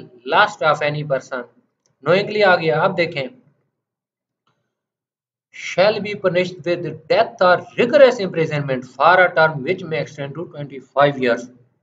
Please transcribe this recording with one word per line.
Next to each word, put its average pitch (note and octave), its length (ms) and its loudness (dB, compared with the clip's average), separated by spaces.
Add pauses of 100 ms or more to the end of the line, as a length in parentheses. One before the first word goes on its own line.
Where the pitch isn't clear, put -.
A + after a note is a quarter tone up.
(260)
lust F3 380 0
of D3+ 200 0
any D3 220 -4
person C3 380 -6 (600)
knowingly G#3 400 0
आ F#3 140 6
गया। D#3 240 0
अब F#3+ 140 0
देखें, D3+ 340 -4 (2250)
shall G#3 460 -2
be G#3 160 -8
punished F3+ 480 -2
with F3 200 -4 (220)
death G3 340 0
or F3+ 140 6 (220)
rigorous B3 420 4
imprisonment C#3+ 720 -4
for D#3 280 4
a F3 140 4
term D#3 300 0
which F#3 220 -6
may D#3 160 -6
extend C#3 340 -12
to E3+ 120 -10
twenty-five C#3 720 -2
years। A#2+ 280 0 (360)